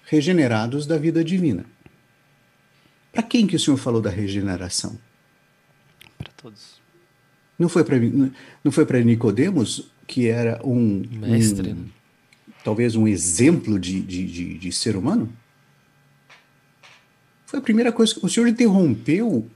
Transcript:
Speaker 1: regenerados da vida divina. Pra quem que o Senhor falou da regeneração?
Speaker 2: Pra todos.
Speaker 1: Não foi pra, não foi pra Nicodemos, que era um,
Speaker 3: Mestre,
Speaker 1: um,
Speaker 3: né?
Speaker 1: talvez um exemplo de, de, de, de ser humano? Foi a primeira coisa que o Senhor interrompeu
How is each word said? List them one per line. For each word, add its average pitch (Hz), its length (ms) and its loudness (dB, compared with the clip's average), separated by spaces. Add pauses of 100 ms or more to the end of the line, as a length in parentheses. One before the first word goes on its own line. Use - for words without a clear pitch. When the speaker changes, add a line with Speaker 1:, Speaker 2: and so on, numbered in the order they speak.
Speaker 1:
regenerados 143 800 0
da 160 120 -2
vida 160 260 0
divina. 165 400 -2 (1500)
Pra 226 120 -4
quem 226 240 2
que 170 100 -2
o - 20 0
Senhor 139 200 2
falou 113 240 -2
da 107 80 -2
regeneração? 98 880 -6 (1200)
Speaker 2:
Pra - 180 -14
todos. - 460 -20 (760)
Speaker 1:
Não 170 120 2
foi 170 120 2
pra, 151 140 2 (680)
não 147 80 0
foi 151 140 2
pra 127 160 0
Nicodemos, 117 920 0 (160)
que 120 220 0
era 117 340 -2
um, 117 480 0
Speaker 3:
Mestre, 107 600 0
Speaker 1:
um, 87 40 -8
Speaker 3:
né? 87 120 -12 (760)
Speaker 1:
talvez 110 320 0
um 110 140 4
exemplo 107 720 2
de, 92 240 -4
de, 90 240 -6
de, 85 320 -10
de 87 140 -10
ser 107 240 -4
humano? 131 360 -2 (2250)
Foi 285 120 -6
a 269 40 -4
primeira 233 280 2
coisa 226 240 2
que - 100 -6
o 175 40 0
Senhor 233 180 2
interrompeu 185 1080 2